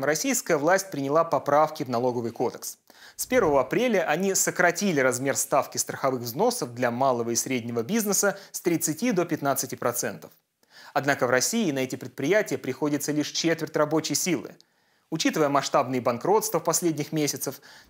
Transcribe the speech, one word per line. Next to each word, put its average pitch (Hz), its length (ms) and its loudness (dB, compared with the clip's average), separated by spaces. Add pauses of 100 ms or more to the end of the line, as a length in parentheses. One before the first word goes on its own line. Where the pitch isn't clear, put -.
российская 160 540 0
власть 180 340 2
приняла 143 320 2
поправки 151 580 2
в 127 80 -6
налоговый 120 400 0
кодекс. - 480 -6 (380)
С - 100 -8
первого 165 360 4
апреля 196 460 2
они 185 280 0
сократили 175 640 2
размер 131 360 2
ставки - 440 0
страховых 131 420 -2
взносов 127 540 -2
для 123 160 0
малого 120 400 2
и 117 40 -2
среднего 120 460 -2
бизнеса 202 560 0 (140)
с - 100 -10
тридцати 165 500 0
до 175 140 2
пятнадцати 139 480 -2
процентов. 117 560 -4 (640)
Однако 139 320 0
в 120 60 2
России 170 400 2
на 135 80 -2
эти 131 160 -4
предприятия 139 640 -2
приходится 147 520 -2
лишь 147 200 -2
четверть 160 440 -2
рабочей 151 380 0
силы. 147 440 -2 (520)
Учитывая 165 400 2
масштабные 135 500 2
банкротства 156 640 0
в - 20 -8
последних 160 480 -2
месяцев, 143 480 -2 (300)